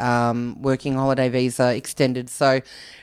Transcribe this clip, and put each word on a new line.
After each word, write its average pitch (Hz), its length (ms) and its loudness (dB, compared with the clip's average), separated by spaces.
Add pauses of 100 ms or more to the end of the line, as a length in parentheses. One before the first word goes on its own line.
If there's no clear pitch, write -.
um, 120 580 0
working 135 340 -2
holiday 131 340 2
visa 123 480 0
extended. 127 520 -2
So 135 320 2 (420)